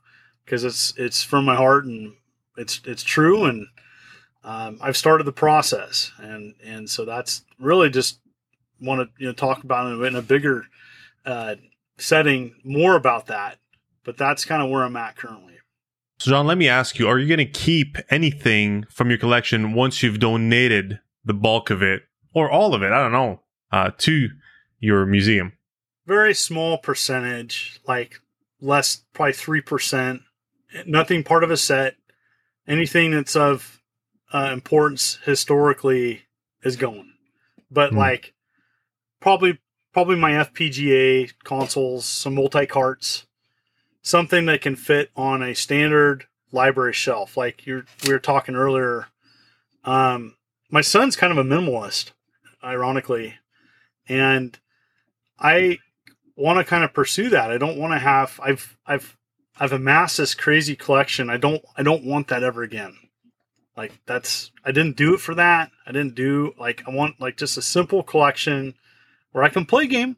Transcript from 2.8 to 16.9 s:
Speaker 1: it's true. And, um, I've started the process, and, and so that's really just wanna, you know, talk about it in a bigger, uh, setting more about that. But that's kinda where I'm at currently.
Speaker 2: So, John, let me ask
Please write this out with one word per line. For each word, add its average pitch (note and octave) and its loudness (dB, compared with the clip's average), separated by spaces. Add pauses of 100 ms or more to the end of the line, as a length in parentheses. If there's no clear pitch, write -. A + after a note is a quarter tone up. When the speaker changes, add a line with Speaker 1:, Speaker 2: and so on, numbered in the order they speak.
Speaker 1:
it's A#2+ -12
true. F3 2
And, A2+ -2 (760)
um, A2 -12
I've C#3 -4
started D#3+ 4
the C#3 -6
process, D3+ 2
and, G#2+ -16 (100)
and A2 -14
so - -8
that's A#2 -8 (160)
really D3+ 4
just B2+ -2 (600)
wanna, C3 -4 (120)
you C3+ -10
know, B2+ -6
talk C3 -4
about B2 -2
it A#2 -6
in B2+ -2
a C#3 -6
bigger, C3 2 (580)
uh, A#2 -8 (440)
setting C3+ 0
more D3+ 2
about B2 0
that. G2+ -8 (460)
But A#2+ -10
that's C#3+ -2
kinda D#3 -2
where C3 -2
I'm B2 -6
at A#2 -10
currently. F#2+ -20 (680)
Speaker 2:
So, C3 0
John, C#3+ 2
let E3+ 2
me E3 4
ask B2+ 2